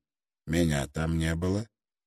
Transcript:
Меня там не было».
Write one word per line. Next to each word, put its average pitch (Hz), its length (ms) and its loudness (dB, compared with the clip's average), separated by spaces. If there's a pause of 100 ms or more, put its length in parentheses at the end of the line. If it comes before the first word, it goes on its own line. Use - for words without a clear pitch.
(460)
Меня 78 420 2
там 80 300 -2
не 80 160 0
было». 92 320 -2 (420)